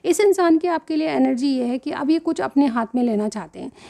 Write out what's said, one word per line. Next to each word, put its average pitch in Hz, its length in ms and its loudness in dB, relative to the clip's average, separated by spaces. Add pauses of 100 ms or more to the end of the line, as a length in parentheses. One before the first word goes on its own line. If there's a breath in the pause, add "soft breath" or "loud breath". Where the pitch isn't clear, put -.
इस 349 160 2
इंसान 349 360 4
की 349 120 -2
आपके 320 260 -4
लिए 311 140 0
एनर्जी 262 400 0
ये 254 160 -2
है 247 120 -4
कि 294 160 -8
अब 277 160 -4
ये 320 120 2
कुछ 330 200 -4
अपने 277 260 2
हाथ 226 280 -4
में 247 80 0
लेना 214 260 0
चाहते 185 300 -12
हैं, 262 120 -12 (180 loud breath)